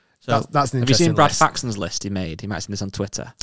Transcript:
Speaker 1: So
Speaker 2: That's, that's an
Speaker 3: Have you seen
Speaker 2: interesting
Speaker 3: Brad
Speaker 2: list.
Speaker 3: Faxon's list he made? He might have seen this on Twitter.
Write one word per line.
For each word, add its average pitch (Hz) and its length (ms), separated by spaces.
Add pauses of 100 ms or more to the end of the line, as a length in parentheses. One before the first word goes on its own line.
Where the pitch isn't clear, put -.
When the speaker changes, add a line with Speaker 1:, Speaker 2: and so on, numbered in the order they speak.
(240)
Speaker 1:
So 120 100
Speaker 2:
That's, 110 140
that's 143 260
an 131 80
Speaker 3:
Have 120 80
you 135 40
seen 170 160
Speaker 2:
interesting 156 60
Speaker 3:
Brad 147 160
Speaker 2:
list. - 320
Speaker 3:
Faxon's 113 160
list 87 240
he 101 80
made? 90 300
He 98 60
might 101 100
have 82 80
seen 101 80
this 101 100
on 98 80
Twitter. - 520